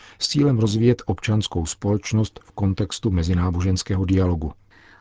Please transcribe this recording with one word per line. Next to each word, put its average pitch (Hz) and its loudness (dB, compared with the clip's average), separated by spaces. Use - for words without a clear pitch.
s - -4
cílem 143 2
rozvíjet 113 2
občanskou 104 -2
společnost - -2
v - -20
kontextu 98 -2
mezináboženského 92 0
dialogu. 90 0